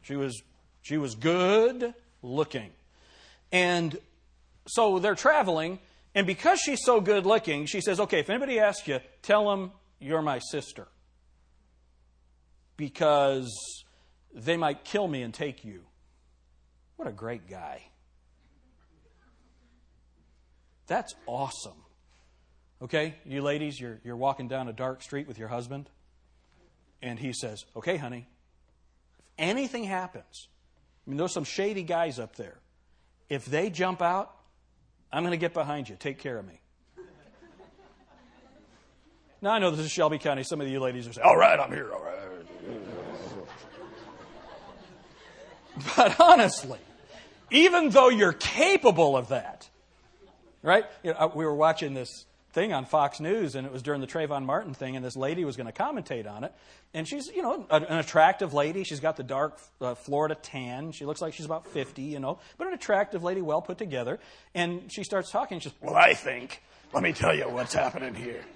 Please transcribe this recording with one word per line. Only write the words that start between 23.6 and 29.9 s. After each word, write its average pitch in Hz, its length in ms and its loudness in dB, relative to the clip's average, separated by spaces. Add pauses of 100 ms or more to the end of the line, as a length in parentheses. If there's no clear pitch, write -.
you're, 117 240 -14
you're 120 120 -12
walking 131 320 -4
down 127 200 -6
a 113 40 -10
dark 131 300 -8
street 143 240 -8
with 117 120 -16
your 110 100 -10
husband, 123 400 -10 (1120)
and 120 180 -10
he 131 140 -8
says, 110 320 -10 (100)
"Okay, 170 220 -4
honey, 123 320 -10 (920)
if - 60 -20 (140)
anything 233 460 -2
happens, 185 640 -10 (580)